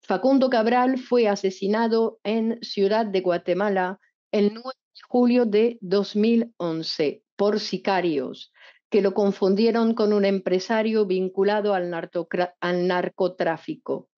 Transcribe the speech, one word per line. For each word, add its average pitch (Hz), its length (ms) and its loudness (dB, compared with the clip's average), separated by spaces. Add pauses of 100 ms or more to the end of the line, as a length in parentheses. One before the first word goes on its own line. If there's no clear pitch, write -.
Facundo 254 480 2
Cabral 247 500 2
fue 240 300 2
asesinado 208 960 -2
en 226 380 -2
Ciudad 208 420 0
de 190 160 -2
Guatemala 185 800 -2 (320)
el 208 240 0
nueve 240 240 -14 (160)
de - 140 -20
julio 247 360 4
de 226 380 2
dos 196 340 -2
mil 233 400 2
once 160 680 -4 (140)
por 208 240 0
sicarios, 175 880 -4 (380)
que 202 140 2
lo 196 100 2
confundieron 208 800 2
con 214 220 2
un 202 100 2
empresario 202 800 0
vinculado 196 680 0
al 175 160 -2
narcocra-, 175 680 -6
al 180 260 0
narcotráfico. 175 1300 -4